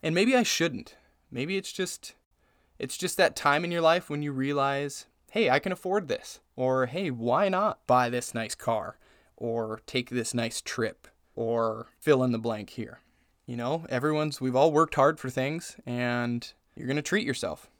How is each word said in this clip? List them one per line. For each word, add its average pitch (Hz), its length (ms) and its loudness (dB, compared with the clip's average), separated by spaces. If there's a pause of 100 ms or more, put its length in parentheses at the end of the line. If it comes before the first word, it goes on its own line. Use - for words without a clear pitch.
And 160 140 -2
maybe 233 200 6
I 247 80 8
shouldn't. 160 520 0 (340)
Maybe 143 280 -4
it's 190 140 -6
just, - 440 -6 (640)
it's - 180 -8
just - 200 -4
that 185 180 4
time 147 280 2
in 175 80 -2
your 170 100 0
life 165 280 4
when 147 120 -4
you 147 100 -4
realize, 139 720 -2 (260)
"Hey, 214 180 2
I 139 100 6
can 190 120 -4
afford 185 360 -2
this," - 320 -6 (160)
or, 131 320 0
"Hey, 160 240 -4
why 123 380 0
not 190 360 -2
buy 123 240 4
this 123 240 -4
nice 113 220 -6
car 107 420 -4 (400)
or 113 480 -4
take 127 240 -4
this 123 240 -4
nice 117 280 -4
trip - 460 -6 (260)
or 113 540 -2 (100)
fill 135 260 4
in 123 100 2
the 113 40 0
blank 110 340 -4
here?" - 280 -12 (460)
You 123 100 -10
know, 135 340 -2
everyone's, 151 520 0
we've 127 140 -2
all 151 160 6
worked 156 240 2
hard 143 220 4
for 131 120 -8
things, 139 560 -6
and 120 680 -4 (240)
you're - 120 -10
gonna 143 140 -2
treat 190 240 -2
yourself. 104 440 -6 (100)